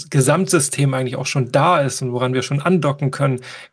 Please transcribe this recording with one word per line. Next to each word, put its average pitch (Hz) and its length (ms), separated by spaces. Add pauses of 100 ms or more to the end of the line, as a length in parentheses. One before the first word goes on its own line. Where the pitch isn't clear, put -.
Gesamtsystem 147 840
eigentlich 131 240
auch 139 80
schon 123 260
da 156 300
ist 135 200
und 127 120
woran 127 200
wir 127 100
schon 143 180
andocken 147 500
können, 135 300 (320)